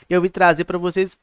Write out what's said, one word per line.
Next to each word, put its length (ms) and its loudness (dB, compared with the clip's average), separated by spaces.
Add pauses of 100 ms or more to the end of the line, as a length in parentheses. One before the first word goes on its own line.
E 60 0
eu 40 4
vim 100 0
trazer 340 2
pra 160 -6
vocês. 440 -4